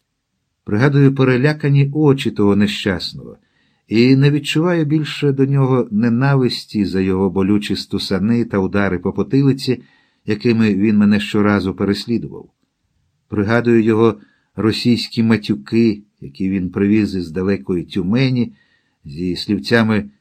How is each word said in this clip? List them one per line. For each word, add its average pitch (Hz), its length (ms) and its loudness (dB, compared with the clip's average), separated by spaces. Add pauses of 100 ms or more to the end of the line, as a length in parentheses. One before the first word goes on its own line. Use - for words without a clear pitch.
(640)
Пригадую 139 500 4
перелякані 139 800 2
очі 135 360 2
того 101 260 2
нещасного 95 800 -4 (520)
і 123 280 4
не 139 140 4
відчуваю 156 540 0
більше 147 480 -2
до 135 140 0
нього 131 440 0
ненависті 117 920 0
за 90 160 -2
його 95 300 0
болючі 98 460 0
стусани 101 680 -2
та 104 140 -4
удари 95 400 -2
по 92 140 -4
потилиці, 131 720 0 (440)
якими 110 480 0
він 104 220 2
мене 104 240 4
щоразу 101 540 0
переслідував. 101 760 -4 (800)
Пригадую 113 540 2
його 110 320 2 (420)
російські 110 680 0
матюки, 110 800 0 (180)
які 95 300 -8
він 92 200 -4
привіз 101 440 0
із 87 160 -6
далекої 92 540 -4
Тюмені, 117 680 -2 (520)
зі 85 320 -6
слівцями 107 760 0 (100)